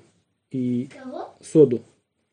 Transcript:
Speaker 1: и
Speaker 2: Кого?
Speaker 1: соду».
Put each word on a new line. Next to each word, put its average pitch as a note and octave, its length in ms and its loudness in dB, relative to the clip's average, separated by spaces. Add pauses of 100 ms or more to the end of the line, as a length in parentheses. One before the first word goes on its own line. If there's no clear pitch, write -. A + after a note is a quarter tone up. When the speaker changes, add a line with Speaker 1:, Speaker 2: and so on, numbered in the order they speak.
(500)
Speaker 1:
и B2 420 -6
Speaker 2:
Кого? - 480 -16
Speaker 1:
соду». C3 400 4 (520)